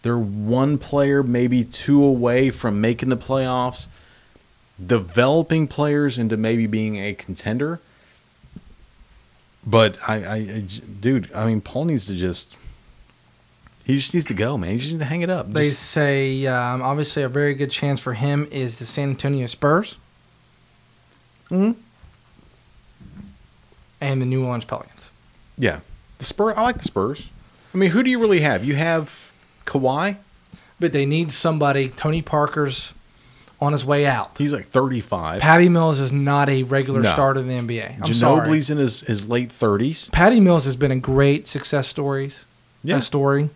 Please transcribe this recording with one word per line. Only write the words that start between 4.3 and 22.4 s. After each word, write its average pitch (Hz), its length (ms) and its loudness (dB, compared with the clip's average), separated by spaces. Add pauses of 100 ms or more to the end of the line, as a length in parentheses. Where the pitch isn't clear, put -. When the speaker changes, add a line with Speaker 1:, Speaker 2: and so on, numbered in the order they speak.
Speaker 1:
developing 131 840 0
players 147 520 -2
into 113 180 -2
maybe 113 300 0
being 107 300 -2
a 101 180 -6
contender. 127 680 -6 (1800)
But 110 320 4 (100)
I, 107 160 -2
I, 101 120 -6
I 107 320 -6
j-, 95 140 -14 (180)
dude, 117 340 0
I 107 120 -4
mean, 113 160 0
Paul 147 240 -6
needs 143 220 -2
to 98 80 -6
just, 90 400 -4 (1300)
he 131 100 2
just - 180 -4
needs 165 140 0
to - 60 -6
go, 117 240 -2
man. 87 160 -4
He 117 40 -2
just 139 140 -6
needs 165 100 -6
to 143 40 -4
hang 160 180 -4
it 170 60 -4
up. 151 220 -4
Speaker 2:
They 147 180 2
Speaker 1:
Just 135 200 -4
Speaker 2:
say, 135 580 0
um, 123 340 -2
obviously 143 420 -2
a 127 60 -2
very 143 260 0
good 135 160 -4
chance 139 280 -2
for 127 140 -6
him 143 380 -2
is 127 260 -6
the 120 80 -12
San 139 240 -4
Antonio 135 380 -2
Spurs 156 500 0 (1500)
Speaker 1:
Mm-hmm. 202 300 0 (2250)